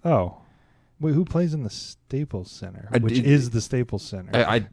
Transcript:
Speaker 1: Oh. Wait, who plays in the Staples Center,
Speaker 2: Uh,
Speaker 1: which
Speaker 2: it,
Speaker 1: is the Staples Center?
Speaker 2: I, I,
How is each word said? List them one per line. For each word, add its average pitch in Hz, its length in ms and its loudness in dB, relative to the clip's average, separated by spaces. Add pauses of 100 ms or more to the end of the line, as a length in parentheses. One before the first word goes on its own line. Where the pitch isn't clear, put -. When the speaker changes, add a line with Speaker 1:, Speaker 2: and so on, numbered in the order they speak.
Speaker 1:
Oh. 110 340 2 (640)
Wait, 151 140 2
who 165 100 4
plays 165 300 0
in 151 80 -4
the 113 80 -6
Staples - 800 -8
Center, 98 420 -16
Speaker 2:
Uh, 123 80 2
Speaker 1:
which 110 140 2
Speaker 2:
it, 123 120 2
Speaker 1:
is 139 260 6
the 110 100 0
Staples 120 400 -4
Center? 92 320 -12
Speaker 2:
I, 113 220 2
I, 107 180 0